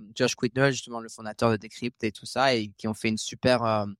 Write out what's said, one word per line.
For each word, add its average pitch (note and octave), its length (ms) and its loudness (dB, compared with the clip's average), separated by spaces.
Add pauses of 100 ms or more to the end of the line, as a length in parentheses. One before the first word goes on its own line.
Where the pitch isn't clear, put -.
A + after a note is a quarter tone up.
(160)
Josh B2+ 200 2
Quidnell, C3 360 2
justement, A#2+ 300 -8
le A2+ 80 -14
fondateur A2+ 420 0
de G#2+ 60 2
Decrypt A2 480 -8
et G#2+ 80 -2
tout - 120 -18
ça, B2+ 300 2
et G#2+ 220 -2
qui - 100 -6
ont A2 60 -2
fait A2+ 160 0
une A2 80 0
super, B2 480 2
euh, G#2+ 200 2 (140)